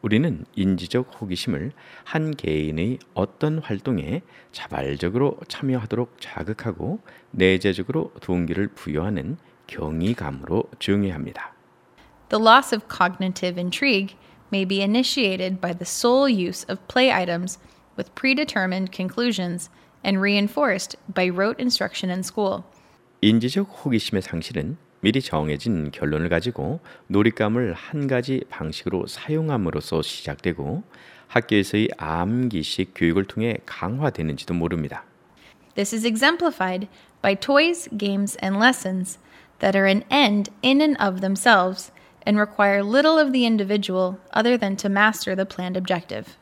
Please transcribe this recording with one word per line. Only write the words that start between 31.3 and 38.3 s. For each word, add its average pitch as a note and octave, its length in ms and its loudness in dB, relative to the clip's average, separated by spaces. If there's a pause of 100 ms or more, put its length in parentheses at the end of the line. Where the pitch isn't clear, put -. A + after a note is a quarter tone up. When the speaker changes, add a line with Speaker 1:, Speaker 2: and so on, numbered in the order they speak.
Speaker 1:
학교에서의 G#2+ 680 2
암기식 F#2 960 -2
교육을 E2+ 320 2
통해 A2 400 -4
강화되는지도 F2+ 880 -4
모릅니다. E2 500 -4 (720)
Speaker 2:
This G3+ 220 -4
is A3 100 -2
exemplified A3+ 840 0 (360)
by G3+ 100 4
toys, D4 640 2
games, G3+ 460 -2